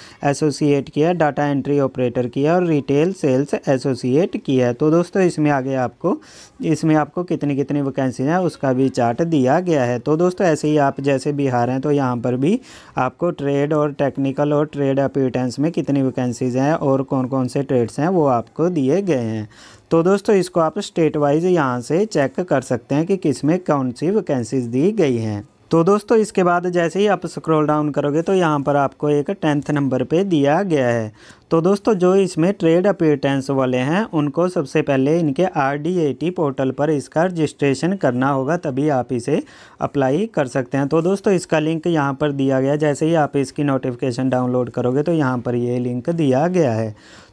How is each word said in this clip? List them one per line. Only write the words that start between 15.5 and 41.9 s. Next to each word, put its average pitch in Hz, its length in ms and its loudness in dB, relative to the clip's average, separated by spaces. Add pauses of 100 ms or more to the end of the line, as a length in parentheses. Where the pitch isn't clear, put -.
में 156 140 0
कितनी 139 300 0
वैकेंसीज 127 540 -2
हैं 139 180 2
और 135 280 0
कौन 131 240 -2
कौन 127 220 -2
से 143 140 -4
ट्रेड्स 123 380 -2
हैं, 151 80 0
वो 180 180 2
आपको 131 420 0
दिए 160 340 0
गए 180 120 0
हैं। 110 340 -4 (420)
तो 165 120 2
दोस्तों, 202 340 2
इसको 180 240 0
आप 156 180 0
स्टेट 160 380 -2
वाइज 147 280 2
यहाँ 147 360 2
से 156 260 0
चेक 143 340 -2
कर 139 200 0
सकते 127 340 -4
हैं 156 120 0
कि 196 100 0
किस 160 280 -2
में 160 140 2
कौन 135 340 -2
सी 147 180 -4
वैकेंसीज 135 540 -2
दी 131 280 0
गई 156 240 0
हैं। 107 320 -4 (220)
तो 165 140 4
दोस्तों, 208 340 2
इसके 202 240 0
बाद 175 260 2
जैसे 175 300 0
ही 208 80 2
आप 185 200 0
स्क्रॉल 156 400 0
डाउन 151 240 0
करोगे, 147 320 0
तो 196 120 0
यहाँ 160 260 2
पर 143 160 0
आपको 143 340 0
एक 147 200 0
टेंथ 151 400 0
नंबर 131 340 0
पे 160 200 0
दिया 151 380 2
गया 151 260 0
है। 113 240 -2 (380)
तो 160 100 2
दोस्तों, 202 340 2
जो 180 220 2
इसमें 185 360 2
ट्रेड 170 340 2
अपीयरेंस 143 640 0
वाले 131 280 0
हैं, 156 260 0
उनको 156 440 -2
सबसे 160 340 -2
पहले 139 380 2
इनके 151 240 0
आरडीएटी 147 840 -2
पोर्टल 139 400 -2
पर 139 200 -2
इसका 151 340 -2
रजिस्ट्रेशन 160 680 -2
करना 135 360 0
होगा, 139 280 -2
तभी 147 320 -2
आप 131 240 -2
इसे 139 300 -2 (380)
अप्लाई 143 460 0
कर 151 200 -2
सकते 131 320 -4
हैं। 139 100 0
तो 160 140 0
दोस्तों, 196 320 0
इसका 165 240 -2
लिंक 156 280 -2
यहाँ 143 280 0